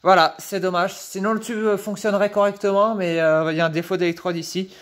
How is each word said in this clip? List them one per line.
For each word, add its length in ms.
Voilà, 320
c'est 220
dommage. 340
Sinon, 400
le 60
tube, 180
euh, 200
fonctionnerait 520
correctement, 640
mais, 260
euh, 320
il 60
y 20
a 60
un 60
défaut 260
d'électrode 400
ici. 340